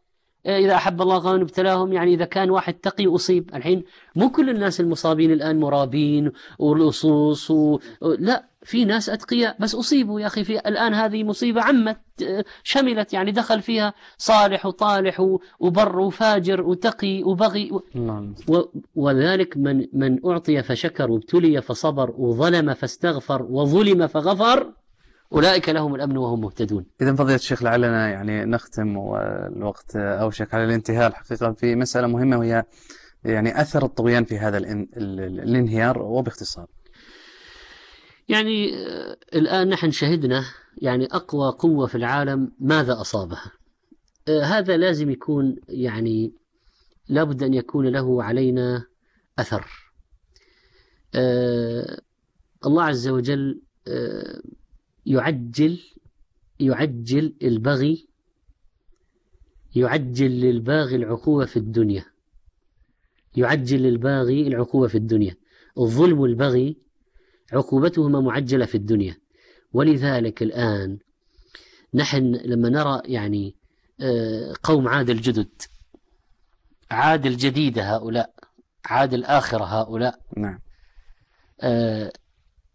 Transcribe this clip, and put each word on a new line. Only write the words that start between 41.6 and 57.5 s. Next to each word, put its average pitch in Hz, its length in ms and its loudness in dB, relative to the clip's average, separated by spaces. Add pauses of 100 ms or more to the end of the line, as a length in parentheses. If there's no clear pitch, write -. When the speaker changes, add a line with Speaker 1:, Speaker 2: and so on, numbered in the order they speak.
Speaker 1:
في - 80 -8
العالم 135 640 -2
ماذا 131 420 0
أصابها. 92 500 -8 (760)
آه، 151 160 2
هذا 185 340 0
لازم 160 320 0
يكون، 135 460 -2 (140)
يعني، 113 640 -4 (760)
لابد 143 340 -2
أن 135 100 0
يكون 131 340 -2
له 127 360 0
علينا 123 600 0 (540)
أثر. 110 260 -6 (1500)
آه، 120 840 -2 (680)
الله 156 180 4
عز 131 240 -2
وجل، 135 540 -2 (260)
آه، 110 540 -8 (640)
يعجل، 139 760 0 (800)
يعجل 131 840 -2
البغي، 135 640 0 (1700)